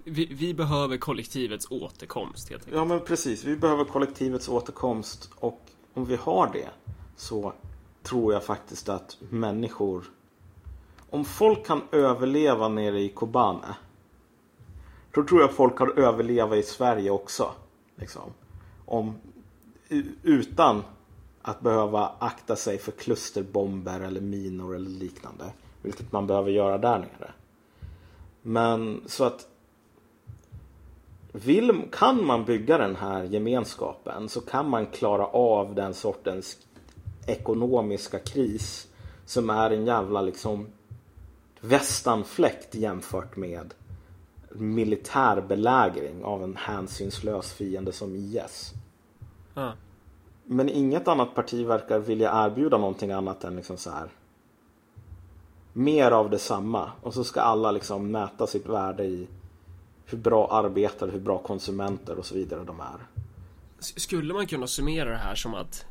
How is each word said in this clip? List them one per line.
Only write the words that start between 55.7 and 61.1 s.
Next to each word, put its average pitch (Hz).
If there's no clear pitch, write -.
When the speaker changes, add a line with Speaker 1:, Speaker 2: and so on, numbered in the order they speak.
Speaker 2:
mer 135
av 110
detsamma. 101
Och -
så 123
ska 123
alla 110
liksom 101
mäta 107
sitt 98
värde 98
i 90
hur 120
bra 113
arbetare, 101